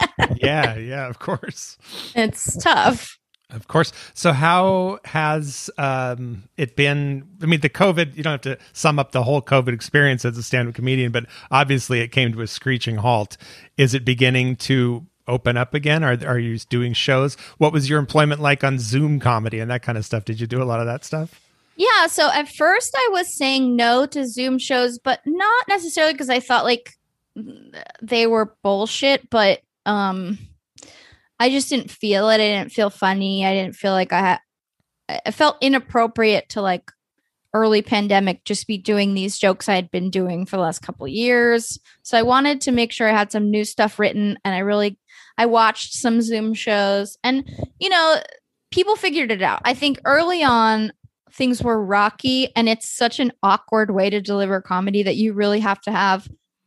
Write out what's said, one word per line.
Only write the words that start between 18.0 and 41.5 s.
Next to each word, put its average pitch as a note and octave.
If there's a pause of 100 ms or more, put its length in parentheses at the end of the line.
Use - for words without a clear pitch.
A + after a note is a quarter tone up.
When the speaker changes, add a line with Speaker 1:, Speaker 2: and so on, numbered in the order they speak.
Speaker 1:
like C#3+
on C3+
Zoom C#3
comedy A2+
and A#2
that B2
kind A#2
of G#2+
stuff? A2
Did A2
you A#2
do B2
a -
lot A#2
of A#2
that A#2+
stuff? D#3 (360)
Speaker 2:
Yeah. G4
So D#4
at C#4+
first F#4+
I B4+
was F4+
saying C4+
no A#3+
to C#4+
Zoom B3+
shows, B3
but -
not G#4
necessarily E4
'cause C#4
I B3+
thought, B3
like, A#3+ (1120)
they A#3
were A3
bullshit, G#3+
but, G#3 (260)
um, G3 (1040)
I B3
just C4+
didn't B3+
feel G#3
it. A3
I A3
didn't G#3
feel G3+
funny. G3
I F#3+
didn't F#3+
feel G3
like F#3
I F3
had, F#3 (840)
I A3
felt D4
inappropriate A#3
to, -
like, F3+ (640)
early G#3+
pandemic G3+
just -
be G#3+
doing G3+
these F#3+
jokes F#3+
I G3+
had F3+
been F3+
doing F3+
for G3+
the F#3
last D#3+
couple -
of C3+
years. A#3+ (240)